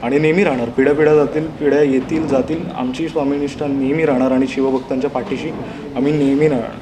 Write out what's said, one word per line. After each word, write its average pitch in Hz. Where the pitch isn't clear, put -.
आणि 131
नेहमी 160
राहणार. 123
पिढ्या 135
पिढ्या 151
जातील, 151
पिढ्या 147
येतील 143
जातील, 143
आमची 127
स्वामीनिष्ठा 143
नेहमी 139
राहणार 131
आणि 131
शिवभक्तांच्या 131
पाठीशी 131
आम्ही 139
नेहमी 143
राहणार. 117